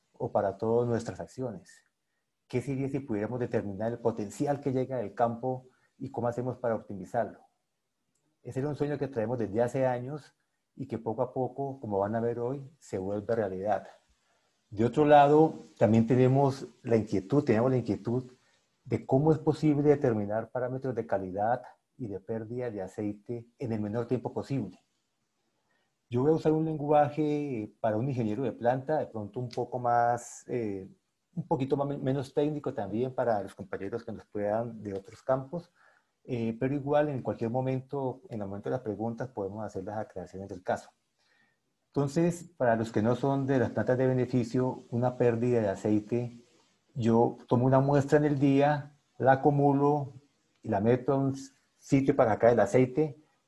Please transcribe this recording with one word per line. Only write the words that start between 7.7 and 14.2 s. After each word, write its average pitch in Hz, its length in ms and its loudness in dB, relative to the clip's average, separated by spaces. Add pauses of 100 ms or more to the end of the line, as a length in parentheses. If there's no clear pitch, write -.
Ese 127 160 -8
era 139 100 -2
un 143 60 -6
sueño 147 240 -2
que 143 80 -4
traemos 120 320 -2
desde 107 240 0
hace 131 240 0
años 127 480 -6 (400)
y 135 120 -10
que 113 100 -6
poco 113 240 -4
a 120 120 -4
poco, 135 480 -6
como 101 180 -2
van 104 160 0
a 113 60 0
ver 117 180 -2
hoy, 135 260 -6 (140)
se - 180 -10
vuelve 104 380 -4
realidad. 98 500 -2 (840)